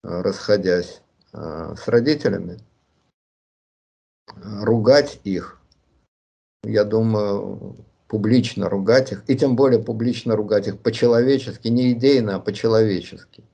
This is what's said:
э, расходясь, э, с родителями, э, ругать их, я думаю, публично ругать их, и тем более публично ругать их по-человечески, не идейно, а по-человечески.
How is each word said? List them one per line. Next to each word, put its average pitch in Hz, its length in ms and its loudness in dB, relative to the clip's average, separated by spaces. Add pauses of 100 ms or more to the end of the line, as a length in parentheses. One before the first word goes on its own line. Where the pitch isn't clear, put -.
э, 87 180 -8
расходясь, 92 800 -2 (320)
э, 78 440 -12
с - 120 -10
родителями, 117 680 0 (1700)
э, - 60 -20 (320)
ругать 117 580 2
их, 92 380 -6 (1040)
я 107 200 2
думаю, 104 920 -2 (320)
публично 107 600 0
ругать 107 440 2
их, - 160 -12
и 131 80 2
тем 131 200 0
более 127 260 4
публично 117 540 -2
ругать 104 320 0
их 104 120 -8
по-человечески, 120 880 0
не 123 240 2
идейно, 120 440 2
а 95 40 -6
по-человечески. 107 1040 -2 (120)